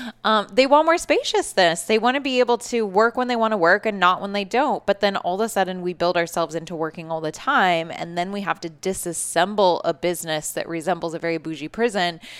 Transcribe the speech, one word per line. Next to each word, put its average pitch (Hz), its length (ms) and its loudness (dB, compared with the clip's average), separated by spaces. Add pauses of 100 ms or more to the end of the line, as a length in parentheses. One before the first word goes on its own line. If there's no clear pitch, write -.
(240)
um, 214 260 0
they 247 160 4
want 294 200 6
more 330 100 4
spaciousness. 311 840 2
They 220 160 2
wanna 254 220 0
be 254 200 0
able 240 180 2
to 226 280 -2
work 214 300 2
when 247 120 -2
they 247 80 0
wanna 220 220 0
work 180 260 4
and 202 160 -2
not 180 220 4
when 202 100 -8
they 202 120 -2
don't. 233 420 0
But 202 140 0
then 196 160 2
all 175 180 -2
of 196 80 0
a 226 60 0
sudden 185 340 -2
we 180 100 -4
build 175 240 0
ourselves 165 380 -2
into 165 200 -8
working 160 360 -6
all 160 100 -4
the 156 100 -4
time. 185 640 0
And 170 220 -10
then 180 160 -4
we 202 80 -6
have 170 200 -4
to 170 100 -10
disassemble 180 1120 0
a 170 80 0
business 160 600 -4
that - 160 -6
resembles 170 440 -4
a 160 60 -8
very 165 180 -2
bougie 151 320 -8
prison 190 520 -2 (200)